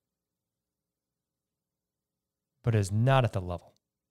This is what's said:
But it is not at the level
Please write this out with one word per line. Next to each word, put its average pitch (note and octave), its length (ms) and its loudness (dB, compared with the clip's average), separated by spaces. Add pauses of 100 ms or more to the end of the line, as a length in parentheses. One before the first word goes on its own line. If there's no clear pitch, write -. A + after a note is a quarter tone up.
(2750)
But A#2 120 0
it A2 40 4
is F#2+ 140 -2
not B2+ 320 2
at G#2+ 80 -2
the G2 80 -6
level F2+ 340 -10 (360)